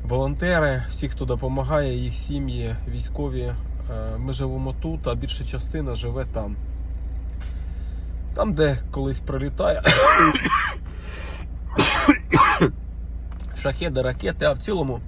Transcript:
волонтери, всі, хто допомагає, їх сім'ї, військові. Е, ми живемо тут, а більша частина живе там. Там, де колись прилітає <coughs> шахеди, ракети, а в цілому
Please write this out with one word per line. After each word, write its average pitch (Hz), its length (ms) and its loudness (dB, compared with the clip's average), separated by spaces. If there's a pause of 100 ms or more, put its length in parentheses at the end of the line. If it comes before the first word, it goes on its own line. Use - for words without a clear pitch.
волонтери, 139 840 2
всі, - 200 -4
хто - 160 -4
допомагає, 131 720 0
їх 123 180 -2
сім'ї, 123 600 -2 (120)
військові. 127 540 -2
Е, 120 140 -2 (640)
ми 131 160 -2
живемо 131 480 -2
тут, 160 260 -2
а 120 80 2
більша - 280 -4
частина 135 520 -4
живе 120 380 -2
там. 104 220 -4 (1800)
Там, 165 180 2
де 143 260 4 (120)
колись 135 280 -2
прилітає - 680 0
<coughs> - 40 8 (3750)
шахеди, 135 400 0
ракети, 127 440 0
а 151 60 6
в 131 60 0
цілому 143 500 -2